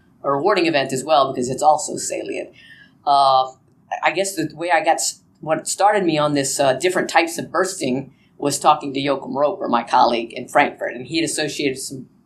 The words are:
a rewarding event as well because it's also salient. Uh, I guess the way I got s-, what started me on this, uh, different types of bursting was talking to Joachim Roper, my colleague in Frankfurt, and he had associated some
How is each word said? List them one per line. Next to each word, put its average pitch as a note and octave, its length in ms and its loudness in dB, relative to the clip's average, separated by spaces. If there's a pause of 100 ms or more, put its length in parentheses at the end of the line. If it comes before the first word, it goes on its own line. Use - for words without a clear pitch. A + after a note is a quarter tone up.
(240)
a C#3+ 80 0
rewarding E3+ 340 2
event C#3+ 260 0
as B2+ 120 -4
well C#3 280 4
because B2 160 -4
it's C3 140 -4
also D3+ 340 2
salient. - 540 -8 (560)
Uh, C3+ 460 4 (500)
I D#3 100 4
guess F#3+ 220 -2
the D#3 200 -4
way E3+ 180 -4
I D#3+ 100 4
got E3 140 2
s-, - 240 -6 (200)
what D#3+ 280 -4
started G3+ 360 2
me D#3 140 0
on D3 160 0
this, C#3 240 -2
uh, C#3 140 4
different E3+ 380 -2
types E3 280 2
of - 140 -8
bursting C#3 600 -2 (260)
was C#3+ 200 -2
talking D3 340 2
to C3+ 80 -4
Joachim C3+ 380 -4
Roper, C#3+ 300 0
my A#2+ 160 0
colleague A#2 480 2
in B2 160 -10
Frankfurt, C3+ 480 0
and B2+ 100 -12
he E3 120 -6
had E3 60 -2
associated D3 540 -4
some - 300 -12 (180)